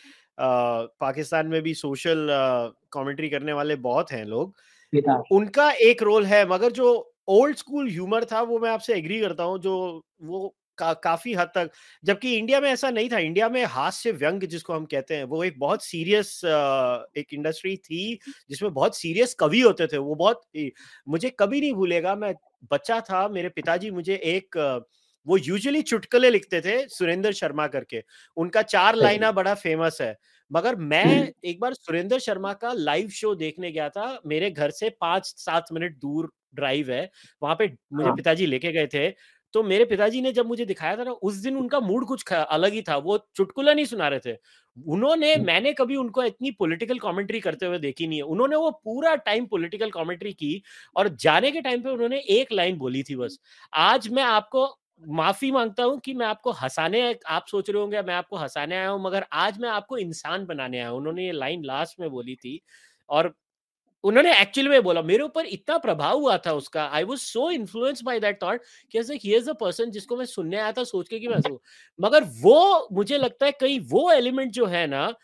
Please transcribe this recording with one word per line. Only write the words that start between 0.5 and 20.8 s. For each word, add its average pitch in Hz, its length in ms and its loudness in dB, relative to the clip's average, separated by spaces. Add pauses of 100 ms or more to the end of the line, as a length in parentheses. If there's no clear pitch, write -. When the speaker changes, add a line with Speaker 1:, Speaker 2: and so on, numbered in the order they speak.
Speaker 1:
पाकिस्तान 151 480 -2
में 160 140 -2
भी 160 120 -4
social, 151 560 -2
अ, 127 500 0 (120)
commentary 139 380 -6
करने 147 240 -4
वाले 147 220 -2
बहुत 127 360 -2
हैं 113 140 -8
लोग। 127 300 -6 (380)
Speaker 2:
ये 147 80 4
था। 139 300 2
Speaker 1:
उनका 214 400 4
एक 233 320 6
role 208 220 4
है, 202 240 6
मगर 190 220 2
जो 240 380 2 (180)
old 247 300 6
school 277 320 -6
humor 196 360 -2
था, 226 160 -2
वो 233 180 0
मैं 226 100 0
आपसे 226 260 -2
agree 180 240 -4
करता 180 240 -2
हूँ, 185 160 -4
जो 185 460 -4 (160)
वो 185 340 -10 (220)
का-, 165 260 0
काफ़ी 170 300 -2
हद 175 220 0
तक, 175 160 -2 (340)
जबकि 202 300 0
इंडिया 226 240 2
में 277 120 2
ऐसा 262 180 0
नहीं 233 200 0
था, 226 100 0
इंडिया 180 300 0
में 247 160 0
हास्य 156 460 -2
व्यंग 165 320 -2
जिसको 165 300 -8
हम 156 120 -6
कहते 147 300 -4
हैं, 143 80 -6
वो 151 200 -4
एक 160 160 -4
बहुत 147 240 -2
सीरियस, 190 640 -2
अ, 135 600 0 (120)
एक 147 160 -8
इंडस्ट्री 160 440 -6
थी, 190 420 -8 (300)
जिसमें 165 240 -6
बहुत 160 240 0
सीरियस 202 360 -2
कवि 165 280 2
होते 185 260 6
थे, 151 100 -6
वो 143 180 -4
बहुत 190 260 2 (140)
इ-, 151 140 -6 (380)